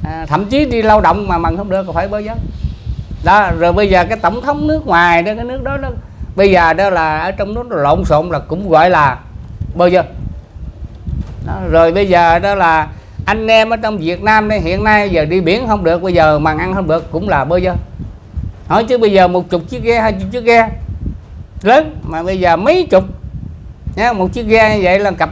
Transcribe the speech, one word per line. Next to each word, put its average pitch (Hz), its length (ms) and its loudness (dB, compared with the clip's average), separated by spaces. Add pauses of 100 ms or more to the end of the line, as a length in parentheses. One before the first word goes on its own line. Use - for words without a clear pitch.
à, 160 220 -8
thậm 160 200 -2
chí 269 200 2
đi 240 160 -2
lao 214 200 4
động 190 260 2
mà 180 100 0
mần 165 200 -2
không 202 120 -8
được, 185 240 -4
phải 175 140 -2
bơ 208 180 -6
vơ. 214 80 -10 (920)
Đó, 190 320 4
rồi 170 140 4
bây 208 160 2
giờ 180 200 4
cái 220 80 -2
tổng 220 240 -2
thống 294 260 -2
nước 311 200 -2
ngoài 170 360 4
đó, 208 120 -2
cái 233 100 -8
nước 254 180 -8
đó, 269 140 -6
nó 269 120 -8 (460)
bây 196 160 4
giờ 170 220 4
đó 190 160 0
là 160 300 0
ở 175 120 -4
trong 208 220 -6
nước 240 160 -8
nó 233 60 -6
lộn 156 300 2
xộn 156 240 2
là 156 100 -2
cũng 180 300 -6
gọi 160 200 6
là 147 300 2 (560)
bơ 175 140 4
vơ. 175 140 2 (1400)
Đó, 147 60 -6 (160)
rồi 165 220 4
bây 196 160 0
giờ 175 320 4
đó 202 160 0
là 165 320 2 (380)
anh 220 220 -2
em 220 220 4
ở 226 80 0
trong 220 200 -4
Việt 175 260 -4
Nam 214 260 2
đây, 214 100 0
hiện 185 240 -2
nay 214 260 2
giờ 160 160 2
đi 175 160 0
biển 202 260 0
không 208 160 0
được, 170 180 2
bây 185 120 -2
giờ 156 260 4
mần 156 180 0
ăn 180 160 -2
không 190 140 -2
được 160 240 -2
cũng 175 180 -4
là 143 160 2
bơ 170 180 0
vơ. 180 120 -2 (920)
Hỏi 185 160 2
chứ 247 140 0
bây 220 140 4
giờ 190 160 6
một 180 220 -2
chục 175 200 -2
chiếc 240 140 -8
ghe, 233 180 0
hai 220 120 0
chục 190 180 -6
chiếc 240 120 -6
ghe 226 260 4 (960)
lớn 302 400 2
mà 160 200 -8
bây 190 160 -4
giờ 175 180 2
mấy 311 320 2
chục 190 140 4 (920)
nha, 233 180 0
một 185 200 -2
chiếc 233 140 -6
ghe 214 280 4
như 202 80 0
vậy 180 160 4
là 202 120 0
cặp 165 200 -2